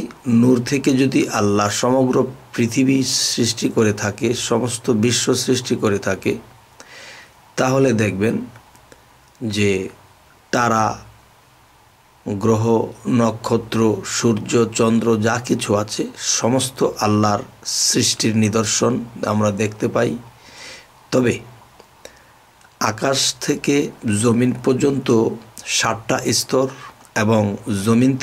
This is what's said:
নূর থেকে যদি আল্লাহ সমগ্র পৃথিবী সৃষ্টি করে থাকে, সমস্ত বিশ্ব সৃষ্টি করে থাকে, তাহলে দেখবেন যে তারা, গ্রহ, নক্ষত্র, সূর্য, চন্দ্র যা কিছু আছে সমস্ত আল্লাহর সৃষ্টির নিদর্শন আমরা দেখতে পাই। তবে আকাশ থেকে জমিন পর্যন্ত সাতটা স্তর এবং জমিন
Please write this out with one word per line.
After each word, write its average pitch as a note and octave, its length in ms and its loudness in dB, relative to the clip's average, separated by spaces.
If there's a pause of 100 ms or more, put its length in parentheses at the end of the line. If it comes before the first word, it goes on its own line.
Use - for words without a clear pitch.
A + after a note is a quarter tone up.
(420)
নূর B2+ 160 6 (120)
থেকে C#3 200 0 (120)
যদি C3+ 200 2 (180)
আল্লাহ G#2 300 2 (120)
সমগ্র B2+ 340 2 (400)
পৃথিবী C3 420 2 (340)
সৃষ্টি B2 440 0
করে G#2+ 260 2
থাকে, G#2+ 260 -2 (220)
সমস্ত A#2 360 -2 (180)
বিশ্ব A#2+ 220 0 (180)
সৃষ্টি B2+ 300 -2 (100)
করে G2+ 240 0
থাকে, F#2+ 260 -2 (1200)
তাহলে C3+ 320 2 (120)
দেখবেন G2+ 340 0 (1200)
যে G#2 140 2 (840)
তারা, A2+ 300 2 (1400)
গ্রহ, G#2+ 380 0 (560)
নক্ষত্র, A2+ 600 0 (360)
সূর্য, G#2+ 360 0 (280)
চন্দ্র A2+ 280 2 (180)
যা A2+ 100 2 (120)
কিছু - 220 -2 (120)
আছে A2 220 -4 (360)
সমস্ত B2+ 400 0 (260)
আল্লাহর G#2 360 2 (480)
সৃষ্টির - 440 0 (100)
নিদর্শন A2 500 0 (380)
আমরা G#2+ 180 2 (120)
দেখতে G#2+ 240 -4 (100)
পাই। A#2+ 160 0 (1000)
তবে B2 220 2 (1500)
আকাশ B2+ 380 0 (260)
থেকে C#3+ 300 0 (480)
জমিন B2 280 4 (140)
পর্যন্ত C3+ 420 0 (680)
সাতটা A2+ 400 -2 (220)
স্তর C3 280 0 (560)
এবং A2 180 4 (440)
জমিন A#2+ 260 4 (120)